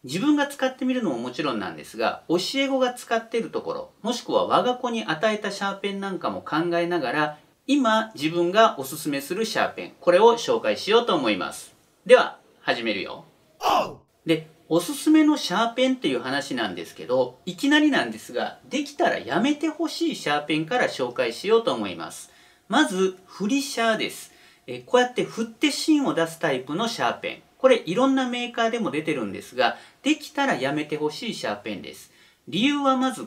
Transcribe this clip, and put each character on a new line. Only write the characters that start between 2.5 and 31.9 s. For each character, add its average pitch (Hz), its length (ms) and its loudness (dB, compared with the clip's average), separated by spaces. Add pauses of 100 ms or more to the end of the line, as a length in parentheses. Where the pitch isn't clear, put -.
え 277 120 2
子 269 100 2
が 247 160 2
使 - 220 -4
っ 226 140 -4
て 240 80 -2
い 226 40 0
る 165 100 -8
と - 100 -4
こ 82 100 -8
ろ、 - 200 -8 (100)
も 226 100 -4
し 240 100 -4
く - 120 -4
は 95 140 4
我 165 160 4
が 247 120 0
子 247 140 -4
に 226 160 -4
与 214 280 0
え 208 40 -2
た 208 140 -4
シ 202 120 -6
ャ 196 60 -2
ー 196 100 -8
ペ 202 140 -4
ン 196 80 -6
な 196 100 -6
ん 170 80 -6
か - 100 -4
も 139 120 -8
考 170 360 -2
え 175 100 0
な 175 120 -2
が 127 140 -4
ら、 151 240 -2 (300)
今 220 480 2
自 147 140 -2
分 175 220 0
が 220 260 4
お 135 60 -8
す 147 140 -8
す - 100 -6
め 139 140 -2
す 156 120 -8
る 220 120 -2
シ - 120 -4
ャ 104 100 2
ー - 60 -6
ペ - 120 -10
ン、 - 160 -16
こ 175 100 4
れ 180 80 8
を 226 140 10
紹 123 260 0
介 107 160 0
し 180 160 -4
よ 233 120 6
う - 20 -4
と - 100 2
思 127 140 0
い 98 80 0
ま 73 160 -6
す。 - 200 -16 (320)
で 240 120 10
は、 - 200 2 (220)
始 123 240 -2
め 110 100 -2
る 95 80 -4
よ。 - 220 -10 (1000)
で、 160 240 0 (180)
お 165 140 2
す 285 120 -6
す - 160 0
め 311 140 8
の 302 140 6
シ - 160 -4
ャ 226 140 2
ー 233 60 -4
ペ 254 140 2
ン 262 80 2
っ - 40 -18
て 160 100 0
い 127 60 0
う 117 40 0
話 143 340 -4
な 113 140 -2
ん 92 80 -6
で 82 100 -10
す - 100 -18
け 80 100 -12
ど、 127 400 0
い 180 100 -6
き 277 140 0
な 302 100 6
り 302 120 4
な 170 120 2
ん 113 80 -4
で 107 80 -12
す - 140 -16
が、 - 340 -4
で 285 160 -4
き - 140 -12
た 262 120 2
ら - 100 -2
や 143 200 -2
め 285 160 2
て 320 140 -4
ほ 311 180 -4
し 330 220 -2
い 240 80 -4
シ - 120 -4
ャ 180 100 2
ー 147 60 -8
ペ 156 120 0
ン 156 80 -2
か 240 140 -2
ら 196 100 2
紹 127 240 -4
介 120 180 -2
し 175 160 -8
よ 220 120 6
う 233 40 -2
と 151 100 0
思 107 140 -4
い - 80 -8
ま 165 160 -12
す。 - 240 -18 (340)
ま 262 140 4
ず、 190 340 0 (100)
振 - 200 -6
り 277 140 0
シ - 180 -6
ャ 226 140 2
ー 202 40 0
で 107 120 -4
す。 - 240 -16 (340)
え 127 120 -10
ー、 127 40 -18
こ - 140 2
う - 20 8
や 247 80 4
っ 247 60 -8
て 190 100 -2
振 220 200 -6
っ - 20 -2
て 285 260 -2
芯 294 320 2
を 160 100 0
出 165 140 2
す 160 100 -12
タ 156 140 0
イ 131 80 -2
プ 135 160 -8
の 220 140 -2
シ 160 120 -6
ャ 117 100 2
ー - 100 -8
ペ - 140 -6
ン。 - 80 -20 (140)
こ 262 120 6
れ 247 160 6
い 170 100 -2
ろ 254 120 4
ん 269 80 4
な 262 120 0
メ 240 200 -6
ー 233 40 -10
カ 233 120 -2
ー 226 80 2
で 233 80 -4
も 208 120 -2
出 151 120 -4
て 156 100 -2
る 127 100 -4
ん 101 80 -6
で 95 100 -10
す - 140 -18
が、 120 220 2 (260)
で 302 140 2
き - 140 -16
た 277 140 -2
ら 233 100 2
や 131 180 -2
め 151 100 -2
て 151 140 -4
ほ 151 120 -2
し 220 200 -8
い 180 40 -6
シ - 140 -6
ャ 107 40 -2
ー 101 100 -8
ペ 107 140 -8
ン 87 60 -12
で - 120 -14